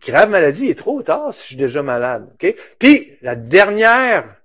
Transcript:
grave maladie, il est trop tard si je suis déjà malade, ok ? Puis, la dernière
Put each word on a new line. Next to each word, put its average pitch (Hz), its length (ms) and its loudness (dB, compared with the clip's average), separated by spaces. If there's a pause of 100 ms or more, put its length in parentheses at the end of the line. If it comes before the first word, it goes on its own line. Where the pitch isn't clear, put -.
grave 170 240 2
maladie, 185 360 0
il 208 40 -2
est - 80 -4
trop 262 240 -6
tard 277 300 -4
si - 100 -18
je - 40 -20
suis 131 100 -20
déjà 135 260 -4
malade, 120 520 -6
ok ? 190 200 -4 (240)
Puis, 277 440 2
la 120 140 -8
dernière 208 880 2 (200)